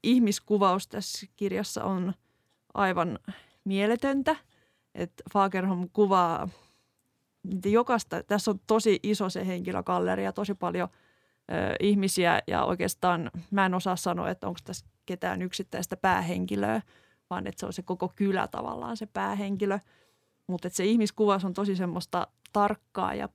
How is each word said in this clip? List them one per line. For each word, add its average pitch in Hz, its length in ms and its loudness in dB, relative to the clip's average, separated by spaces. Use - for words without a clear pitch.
ihmiskuvaus 202 840 4
tässä - 380 -8
kirjassa 196 480 -4
on 185 280 -2
aivan 180 440 0
mieletöntä. 247 720 0
Et 175 180 -6
Fagerholm 190 600 0
kuvaa 185 560 4
niitä 185 260 -4
jokaista, 226 540 2
tässä 208 280 0
on 196 160 0
tosi 220 360 4
iso 208 280 0
se 185 160 -6
henkilögalleria, 180 840 -2
tosi 202 220 -4
paljon, 180 340 -2
ö, - 280 -2
ihmisiä 190 680 4
ja - 180 0
oikeastaan 180 680 0
mä 196 160 2
en 185 80 0
osaa 180 220 -2
sanoa, 175 340 -2
että 190 180 -8
onko 175 160 -8
tässä - 220 -12
ketään 180 360 -4
yksittäistä 185 540 -6
päähenkilöä, 185 840 0
vaan 95 160 -6
että 196 140 -10
se 202 60 -8
on 185 60 -8
se 180 100 -10
koko 185 340 -4
kylä 196 320 0
tavallaan - 480 -6
se 220 100 -10
päähenkilö. 196 720 -2
Mut 180 180 -6
et 180 100 -6
se 185 100 0
ihmiskuvaus 208 600 4
on 185 100 -2
tosi 196 220 0
semmoista 180 520 -2
tarkkaa - 640 0
ja - 200 -6